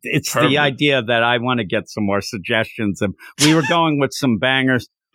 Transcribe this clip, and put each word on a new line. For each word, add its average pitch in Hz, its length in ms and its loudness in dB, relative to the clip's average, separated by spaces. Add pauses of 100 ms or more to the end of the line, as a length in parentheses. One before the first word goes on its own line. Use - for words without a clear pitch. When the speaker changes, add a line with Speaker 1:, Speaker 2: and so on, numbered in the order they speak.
Speaker 1:
it's - 300 -2
Speaker 2:
Permanent. 127 220 2
Speaker 1:
the 147 40 2
idea 139 440 0
that 117 200 0
I 120 160 2
wanna 120 280 0
get 104 220 -4
some 107 160 -6
more 101 160 0
suggestions. 110 800 -4
And 101 140 -2 (300)
we 151 100 6
were 160 140 4
going 165 320 0
with 135 120 0
some 120 260 0
bangers. 131 500 0 (260)